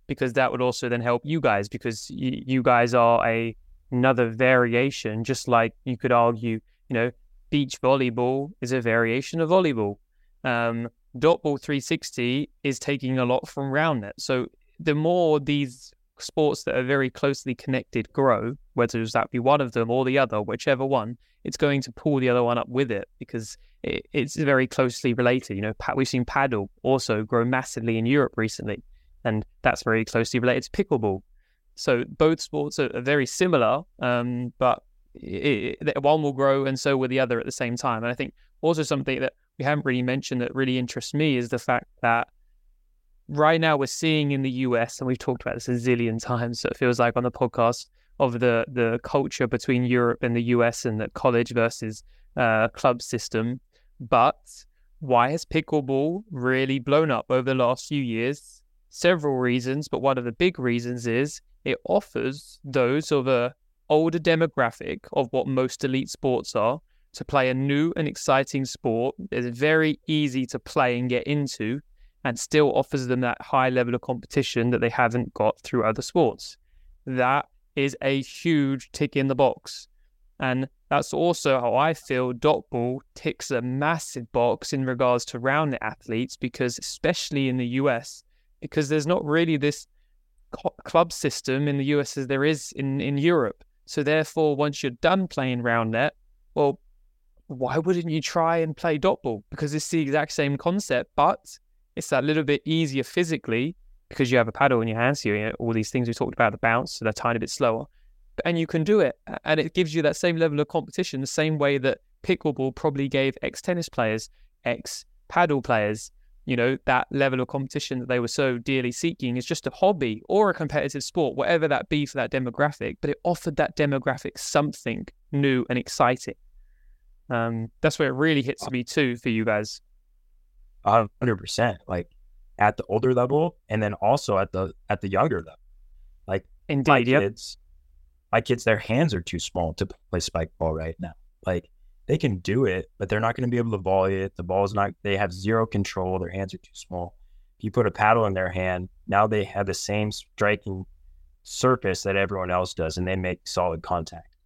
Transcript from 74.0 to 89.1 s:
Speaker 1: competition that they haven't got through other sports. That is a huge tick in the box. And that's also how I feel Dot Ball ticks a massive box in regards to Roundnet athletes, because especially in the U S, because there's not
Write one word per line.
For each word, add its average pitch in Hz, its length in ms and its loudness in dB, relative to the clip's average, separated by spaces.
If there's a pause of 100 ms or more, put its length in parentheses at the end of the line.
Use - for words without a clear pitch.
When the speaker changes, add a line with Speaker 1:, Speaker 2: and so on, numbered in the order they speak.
Speaker 1:
competition 123 680 -2
that 120 100 2
they 120 100 2
haven't 120 440 0
got - 280 0
through 120 220 -2
other 110 200 0
sports. - 520 0 (500)
That 131 420 0 (280)
is 139 260 -2
a 139 200 0
huge 139 720 -2
tick - 240 -4
in 135 120 2
the 135 80 0
box. - 520 0 (520)
And 131 300 -2 (200)
that's 139 240 0
also 151 460 2
how 120 160 0
I 151 180 2
feel 127 380 -2
Dot 143 400 2
Ball 123 300 -4 (140)
ticks - 360 -6
a 120 100 0
massive 135 720 -4
box 120 400 0
in 135 140 -2
regards 123 400 2
to - 140 -10
Roundnet 135 420 0
athletes, 113 560 -6
because 123 400 -4
especially - 720 -4
in 127 80 -2
the 123 100 -2
U 135 220 0
S, 123 340 -6 (380)
because 147 280 -2
there's 151 180 0
not 175 180 0